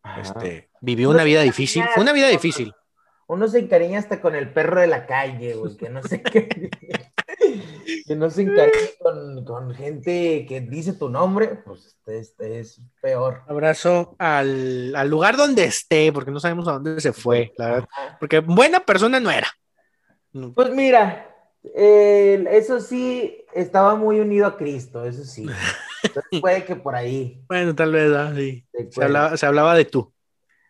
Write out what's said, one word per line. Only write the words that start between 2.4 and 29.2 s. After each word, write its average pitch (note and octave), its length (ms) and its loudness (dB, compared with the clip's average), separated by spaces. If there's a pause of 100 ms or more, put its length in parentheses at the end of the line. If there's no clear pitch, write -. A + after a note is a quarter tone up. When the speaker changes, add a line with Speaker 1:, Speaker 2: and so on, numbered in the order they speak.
Speaker 1:
uno F#3+ 200 -2
se A3 120 2
encariña F#3 400 0
hasta G3+ 220 -6
con D#3 140 0
el C3+ 160 -6
perro E3 300 0
de F3 60 4
la D3 200 0
calle, C3 480 -6
güey, A2 220 -10
que A#2 120 -12
no C3 140 -12
se - 120 -8
<laughs> - 20 -4
encariñe, G#3+ 520 -4 (1400)
que D3+ 100 -8
no D#3+ 140 -2
se F#3+ 140 -4
encariñe A4 460 2 (100)
con, C#3+ 460 -6
con B2 280 -12
gente D3+ 720 -4
que C3 160 -12
dice D#3 320 -8
tu C#3+ 160 -8
nombre, F#3+ 380 0 (180)
pues, - 400 -20
este, A2 140 -10
este A2 400 -12
es A2+ 220 -18 (200)
peor. B2+ 460 -4
Speaker 2:
Abrazo D#3+ 720 0
al, C3+ 760 -2
al C#3 140 0
lugar F3+ 280 2
donde C#4 260 4
esté, D#3 500 2
porque C3+ 180 -6
no C#3+ 80 -8
sabemos E3+ 280 -4
a D#3+ 60 0
dónde D#3 280 -6
se C#3+ 120 0
fue, A#2+ 440 0
la A#2 100 -6
verdad. A#2+ 240 -2
Speaker 1:
Ajá. C#3 280 -14
Speaker 2:
Porque D#3 220 2
buena B3 400 4
persona A3+ 380 2
no G#3+ 120 -2
era. - 160 -2 (840)
No. B2+ 200 -12
Speaker 1:
Pues B3+ 180 2
mira, B3 580 2 (460)
eh, G3+ 760 6
eso A3 300 4
sí, B3 720 -6
estaba G3 420 2
muy G#3+ 240 0
unido G3+ 280 2
a G3 100 -6
Cristo, B2+ 480 -10
eso B2 180 -10
sí. D#3+ 240 -16
Speaker 2:
<laughs> - 560 -10
Speaker 1:
Entonces E3+ 380 -4
puede F#3 240 0
que F3+ 100 -8
por C#3 200 -8
ahí. B2 520 -6
Speaker 2:
Bueno, F3+ 260 -2
tal D#3 200 0
vez, D#3 180 4
ah, D3 240 0
sí. C3+ 380 -6
Speaker 1:
Se A#2+ 60 -10
Speaker 2:
Se A#2+ 60 -6 (100)
Speaker 1:
puede. C3 120 0
Speaker 2:
hablaba, D3 300 0